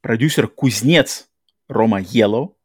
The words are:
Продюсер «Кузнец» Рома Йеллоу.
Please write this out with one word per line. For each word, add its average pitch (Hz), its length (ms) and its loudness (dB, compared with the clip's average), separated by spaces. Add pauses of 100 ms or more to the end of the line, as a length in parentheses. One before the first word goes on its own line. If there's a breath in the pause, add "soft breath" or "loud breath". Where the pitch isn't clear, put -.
Продюсер 123 480 -2
«Кузнец» 131 800 0 (400)
Рома 107 320 0
Йеллоу. 110 640 -2